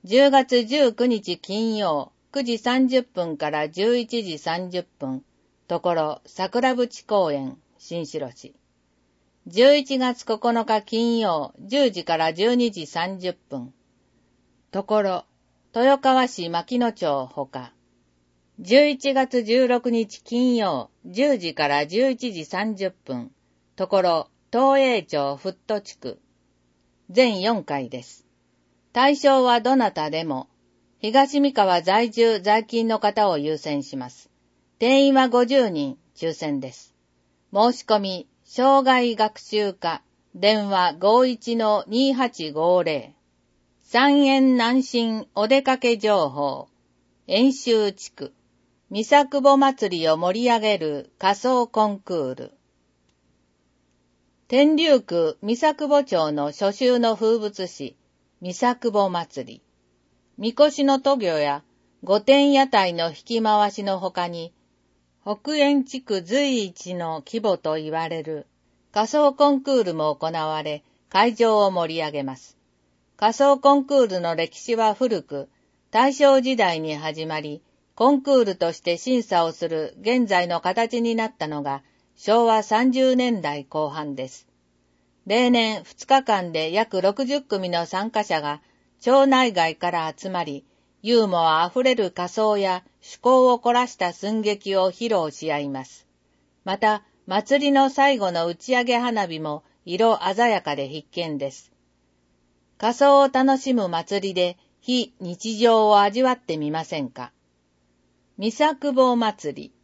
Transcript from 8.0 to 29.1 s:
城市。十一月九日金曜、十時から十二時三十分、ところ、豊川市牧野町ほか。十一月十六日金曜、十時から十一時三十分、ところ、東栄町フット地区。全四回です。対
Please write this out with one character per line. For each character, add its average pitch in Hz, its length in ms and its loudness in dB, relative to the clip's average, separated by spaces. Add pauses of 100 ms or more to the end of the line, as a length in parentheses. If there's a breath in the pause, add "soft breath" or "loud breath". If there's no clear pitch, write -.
城 143 240 -10
市。 - 240 -20 (880)
十 247 320 4
一 269 220 -4
月 254 260 -4
九 220 140 -4 (120)
日 226 300 -2
金 233 380 -2
曜、 165 400 -2
十 247 320 0
時 175 120 -10
か 165 140 -2
ら 160 160 -2
十 214 220 0
二 240 160 0
時 175 160 -12
三 180 320 -6
十 180 140 -6
分、 131 400 -14 (1000)
と 196 120 -6
こ 214 200 0
ろ、 185 220 -4 (500)
豊 262 240 4
川 262 280 2
市 170 220 -10
牧 170 300 -4
野 240 120 0
町 143 360 -4
ほ 139 180 -10
か。 127 260 -14 (880)
十 247 280 4
一 277 260 -2
月 262 300 0
十 240 240 2
六 240 240 -2
日 226 320 -4
金 247 320 0
曜、 175 340 -2 (160)
十 240 320 0
時 170 160 -8
か 151 140 -2
ら 143 180 0
十 214 240 0
一 247 240 -6
時 165 100 -10
三 202 320 -6
十 190 160 -6
分、 123 400 -12 (440)
と 185 120 -6
こ 190 140 2
ろ、 170 280 0 (220)
東 269 300 2
栄 240 220 0
町 139 340 -4
フ 190 120 -8
ッ 185 60 -12 (120)
ト 208 140 -4
地 - 160 -20
区。 123 220 -14 (880)
全 214 320 2
四 208 220 -2
回 139 260 -6
で 123 140 -14
す。 - 220 -20 (680)
対 269 240 2